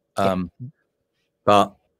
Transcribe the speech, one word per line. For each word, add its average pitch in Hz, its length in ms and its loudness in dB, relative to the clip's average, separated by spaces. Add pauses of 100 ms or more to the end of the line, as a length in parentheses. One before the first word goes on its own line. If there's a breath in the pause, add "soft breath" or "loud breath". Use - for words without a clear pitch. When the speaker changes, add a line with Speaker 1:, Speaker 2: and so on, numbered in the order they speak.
(160)
Speaker 1:
Yeah. 98 160 -2
Speaker 2:
Um, 92 180 -6 (920)
but 101 300 2 (240)